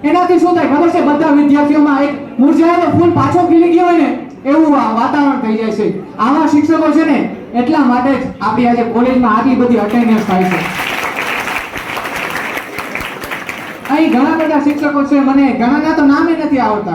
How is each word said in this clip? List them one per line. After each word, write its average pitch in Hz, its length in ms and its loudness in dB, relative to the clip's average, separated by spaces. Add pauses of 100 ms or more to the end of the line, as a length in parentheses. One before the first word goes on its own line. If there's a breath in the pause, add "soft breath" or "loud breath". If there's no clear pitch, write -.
એનાથી 349 360 4
શું 349 160 2
થાય 320 100 0
ખબર 320 240 2
છે? 339 120 0
બધા 294 260 2
વિદ્યાર્થીઓમાં 294 760 4
એક - 360 -6
ઉર્જાનો 330 600 2
ફૂલ 339 100 4
પાછો 277 380 2
ખીલી 339 240 4
ગયો 359 140 4
હોય 349 120 2
ને 277 220 0 (260)
એવું 294 320 2
આ 214 160 -2
વાતાવરણ 269 460 0
થઈ 220 160 -2
જાય 220 160 -2
છે. - 460 -6
આવા 285 300 0
શિક્ષકો 302 440 2
છે 311 140 2
ને 277 300 -2 (200)
એટલા 247 240 0
માટે 247 320 2
જ 247 120 -2 (180)
આપણી 233 240 0
આજે 240 180 0
કોલેજમાં 247 540 0
આટલી 254 180 0
બધી 240 220 2
અટેન્ડન્સ 220 480 0
થાય 185 180 0
છે. 175 400 -4 (3000)
અહીં 302 220 2
ઘણા 285 260 2
બધા 311 220 0
શિક્ષકો 294 440 0
છે, 285 160 2
મને 269 320 2
ઘણાના 302 460 0
તો 285 80 2
નામે 320 260 2
નથી 302 260 -2
આવડતા. 214 380 -2